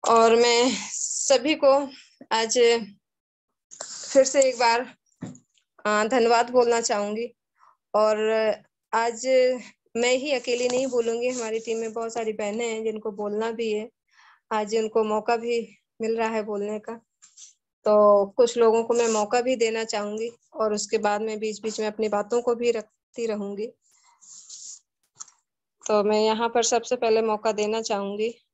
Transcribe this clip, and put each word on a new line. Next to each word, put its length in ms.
और 280
मैं 360
सभी 600
को 340
आज 260
फिर 120
से 180
एक 160
बार, 360
अ, 180
धन्यवाद 460
बोलना 300
चाहूंगी। 540
और 220
आज 320
मैं 160
ही 200
अकेली 360
नहीं 180
बोलूंगी, 420
हमारी 320
team 180
में 140
बहुत 200
सारी 200
बहनें 360
हैं 160
जिनको 280
बोलना 380
भी 220
है, 160
आज 240
उनको 280
मौका 320
भी 420
मिल 160
रहा 120
है 140
बोलने 360
का, 160
तो 420
कुछ 320
लोगों 260
को 100
मैं 140
मौका 320
भी 160
देना 280
चाहूंगी 460
और 220
उसके 240
बाद 240
में 160
बीच 240
बीच 180
में 60
अपनी 220
बातों 340
को 120
भी 160
रखती 560
रहूंगी। 400
तो 180
मैं 160
यहाँ 280
पर 140
सबसे 340
पहले 260
मौका 300
देना 300
चाहूंगी 480